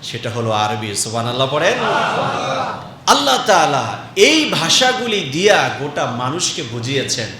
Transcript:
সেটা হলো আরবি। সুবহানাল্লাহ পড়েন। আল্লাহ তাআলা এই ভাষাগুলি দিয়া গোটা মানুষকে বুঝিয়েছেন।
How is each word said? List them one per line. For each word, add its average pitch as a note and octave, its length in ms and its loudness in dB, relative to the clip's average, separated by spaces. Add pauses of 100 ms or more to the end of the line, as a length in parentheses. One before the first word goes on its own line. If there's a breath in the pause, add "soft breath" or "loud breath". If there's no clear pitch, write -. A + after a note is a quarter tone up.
সেটা A#2+ 260 -8
হলো A2+ 220 -2
আরবি। G#2+ 440 0
সুবহানাল্লাহ A#2+ 560 -2
পড়েন। E3+ 260 2 (1300)
আল্লাহ C4+ 300 4 (100)
তাআলা D3+ 360 4 (320)
এই C#4 340 4
ভাষাগুলি G#3+ 720 2
দিয়া D#3+ 500 2 (100)
গোটা C#3+ 260 -4
মানুষকে C3 580 -4
বুঝিয়েছেন। A#2+ 680 -4 (100)